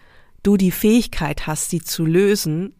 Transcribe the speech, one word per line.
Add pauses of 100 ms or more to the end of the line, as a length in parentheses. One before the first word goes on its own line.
(420)
du
die
Fähigkeit
hast,
sie
zu
lösen,